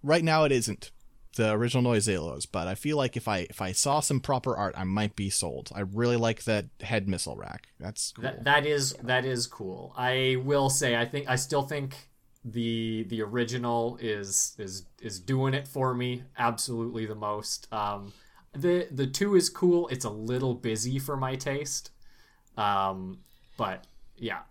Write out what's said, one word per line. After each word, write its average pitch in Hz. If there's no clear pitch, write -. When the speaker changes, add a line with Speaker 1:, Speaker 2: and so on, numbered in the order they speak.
Speaker 1:
Right 160
now, 160
it 143
isn't 113
the 110
original 120
Noiselos, 90
but 90
I 95
feel 147
like 131
if 120
I, 101
if -
I 92
saw 143
some 139
proper 127
art, 98
I 92
might 104
be 98
sold. 65
I 101
really 113
like 113
that 107
head 98
missile 85
rack. -
That's -
cool. 117
Speaker 2:
That, 131
that 143
is, 143
that 127
is 123
cool. 92
I 127
will 139
say, 131
I 117
think, 139
I 127
still 143
think 139
the, 113
the 110
original 117
is, 101
is, 95
is 98
doing 131
it 139
for 131
me 123
absolutely 117
the 107
most. 104
Um, 104
the, 175
the 139
two 196
is 180
cool. 175
It's 131
a 110
little 123
busy 117
for 135
my 131
taste. 143
Um, 95
but 95
yeah 107